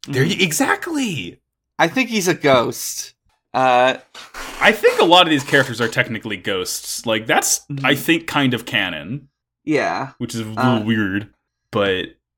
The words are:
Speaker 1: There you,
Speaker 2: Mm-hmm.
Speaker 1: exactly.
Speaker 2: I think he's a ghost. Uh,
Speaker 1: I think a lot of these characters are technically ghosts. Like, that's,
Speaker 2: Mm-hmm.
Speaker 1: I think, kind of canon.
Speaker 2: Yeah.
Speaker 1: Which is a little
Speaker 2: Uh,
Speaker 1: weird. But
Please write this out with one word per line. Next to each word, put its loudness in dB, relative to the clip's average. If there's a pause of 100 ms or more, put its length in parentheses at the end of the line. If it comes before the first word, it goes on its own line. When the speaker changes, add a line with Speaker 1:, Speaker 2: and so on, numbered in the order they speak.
Speaker 1:
There 0
you, 0
Speaker 2:
Mm-hmm. 2
Speaker 1:
exactly. -4 (400)
Speaker 2:
I 4
think 0
he's 0
a 4
ghost. 0 (400)
Uh, 4 (640)
Speaker 1:
I 6
think 2
a 6
lot 8
of -2
these 2
characters 0
are 0
technically -4
ghosts. -6
Like, -2
that's, 0 (120)
Speaker 2:
Mm-hmm. -6
Speaker 1:
I 4
think, 0
kind 0
of -8
canon. -6 (340)
Speaker 2:
Yeah. -2
Speaker 1:
Which -8
is -6
a -8
little -4 (140)
Speaker 2:
Uh, -2
Speaker 1:
weird. -2 (420)
But -2 (220)